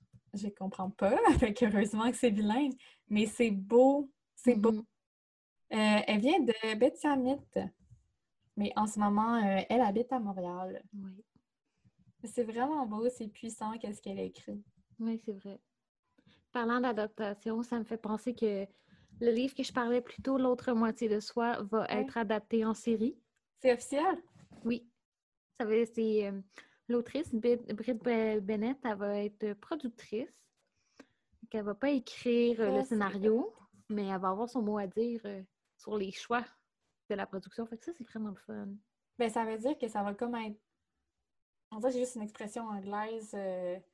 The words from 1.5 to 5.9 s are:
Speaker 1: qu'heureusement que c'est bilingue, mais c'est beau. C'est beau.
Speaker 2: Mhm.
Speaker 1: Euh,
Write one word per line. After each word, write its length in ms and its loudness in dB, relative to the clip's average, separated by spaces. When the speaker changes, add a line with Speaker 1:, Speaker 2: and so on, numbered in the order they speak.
Speaker 1:
qu'heureusement 560 2
que 60 -2
c'est 160 4
bilingue, 420 2
mais 160 2
c'est 260 2
beau. 600 6
C'est 220 4
beau. 160 4
Speaker 2:
Mhm. 120 -2
Speaker 1:
Euh, 340 4